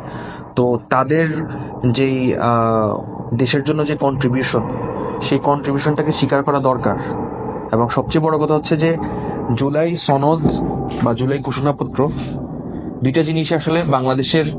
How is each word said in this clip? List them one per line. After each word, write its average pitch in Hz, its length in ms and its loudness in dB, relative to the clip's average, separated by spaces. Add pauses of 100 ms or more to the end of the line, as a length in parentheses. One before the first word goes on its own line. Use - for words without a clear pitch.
(560)
তো 123 240 2 (100)
তাদের 156 560 2 (440)
যেই, 131 440 2
আহ, 113 680 2 (320)
দেশের 131 300 2
জন্য 151 220 0
যে 151 100 0
কন্ট্রিবিউশন, 135 680 0 (600)
সেই 139 160 2
কন্ট্রিবিউশনটাকে 147 760 0
স্বীকার 143 320 2
করা 143 140 2
দরকার। 127 380 2 (760)
এবং 117 160 2
সবচেয়ে 151 360 0
বড় 156 140 2
কথা 151 160 2
হচ্ছে 151 220 0
যে 165 200 2 (600)
জুলাই 151 400 0
সনদ 151 500 2 (580)
বা 120 100 2
জুলাই 131 240 0
ঘোষণাপত্র, 135 720 -2 (920)
দুইটা 135 200 4
জিনিস 160 300 0
আসলে 160 360 2
বাংলাদেশের, 131 560 2 (140)